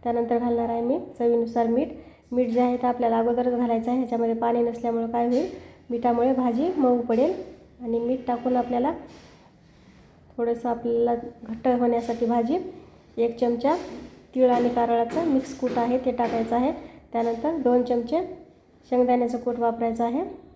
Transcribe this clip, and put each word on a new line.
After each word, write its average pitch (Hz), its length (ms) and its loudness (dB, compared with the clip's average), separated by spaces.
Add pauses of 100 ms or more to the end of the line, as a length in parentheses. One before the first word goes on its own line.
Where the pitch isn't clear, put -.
त्यानंतर 233 340 0
घालणार 233 320 0
आहे 233 120 -2
मी 240 160 0 (220)
चवीनुसार 233 480 2
मीठ. 240 200 0 (440)
मीठ 247 180 2
जे 233 120 0
आहे 247 160 2
ते 247 100 0
आपल्याला 233 320 2
अगोदरच 247 340 2
घालायचं 233 380 0
आहे. 247 80 0
ह्याच्यामध्ये 233 360 0
पाणी 233 260 0
नसल्यामुळं 233 460 -2
काय 240 200 0
होईल, 262 200 0 (420)
मिठामुळे 240 440 2
भाजी 254 440 2
मऊ 247 220 4
पडेल. 240 340 2 (500)
आणि 233 160 -2
मीठ 247 280 -2
टाकून 247 300 0
आपल्याला 240 340 0 (1500)
थोडंसं 233 320 -2
आपल्याला 233 460 0
घट्ट 226 540 -8
होण्यासाठी 233 560 0
भाजी 240 320 2 (600)
एक 233 220 -2
चमचा 240 360 2 (600)
तीळ 254 140 6
आणि 240 200 4
कारळाचं 233 580 0
मिक्स 262 320 0
कूट 254 180 -2
आहे 247 280 0
ते 254 60 2
टाकायचं 233 440 0
आहे. 254 160 2 (420)
त्यानंतर 233 460 -2
दोन 247 240 4
चमचे 247 380 0 (680)
शेंगदाण्याचं 247 460 2
कूट 240 220 -4
वापरायचं 233 440 0
आहे. 247 200 -2 (320)